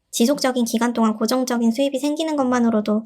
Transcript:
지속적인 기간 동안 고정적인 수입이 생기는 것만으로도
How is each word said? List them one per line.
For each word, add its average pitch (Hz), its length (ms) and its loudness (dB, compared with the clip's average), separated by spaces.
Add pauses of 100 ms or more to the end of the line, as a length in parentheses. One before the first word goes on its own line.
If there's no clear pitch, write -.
(100)
지속적인 254 540 0
기간 233 280 -2
동안 220 240 0
고정적인 240 540 0
수입이 277 280 0
생기는 302 380 -2
것만으로도 226 680 0